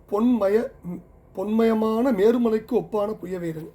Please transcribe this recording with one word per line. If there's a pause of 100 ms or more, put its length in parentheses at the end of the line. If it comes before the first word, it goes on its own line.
(100)
பொன்மய-, (640)
பொன்மயமான
மேருமலைக்கு
ஒப்பான
புயவேரன்.